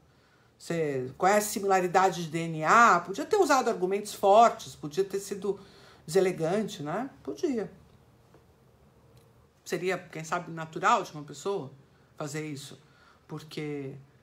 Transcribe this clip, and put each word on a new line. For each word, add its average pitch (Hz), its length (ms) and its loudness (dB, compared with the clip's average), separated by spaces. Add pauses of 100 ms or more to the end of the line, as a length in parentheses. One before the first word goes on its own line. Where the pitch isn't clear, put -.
(580)
Você 139 600 -4
conhece 208 320 2
similaridade 185 720 2
de 156 60 -8
D 156 100 -4
N 165 240 -6
A? 196 360 8
Podia 196 260 -6
ter 427 100 0
usado 277 340 4
argumentos 190 440 -2
fortes, 208 600 6
podia 160 300 -4
ter 196 160 -6
sido 196 400 -6 (460)
deselegante, 180 760 -2
né? 185 280 -6 (120)
Podia. 262 480 -6 (2000)
Seria, 180 320 -4
quem 160 260 -14
sabe, 165 260 -6
natural 165 540 0
de - 80 -14
uma 151 120 -14
pessoa 143 480 -8 (440)
fazer 156 300 -10
isso, 143 360 -14 (460)
porque 147 680 -10 (260)